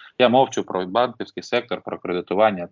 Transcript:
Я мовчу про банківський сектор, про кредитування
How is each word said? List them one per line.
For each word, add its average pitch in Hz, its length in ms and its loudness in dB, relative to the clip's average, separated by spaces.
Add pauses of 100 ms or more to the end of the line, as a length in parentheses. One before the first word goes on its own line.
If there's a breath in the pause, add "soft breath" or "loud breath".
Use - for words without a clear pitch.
(180 loud breath)
Я 123 100 6
мовчу 127 360 2
про 92 220 -4
банківський 120 560 -4
сектор, - 400 -4
про - 160 -10
кредитування 90 720 0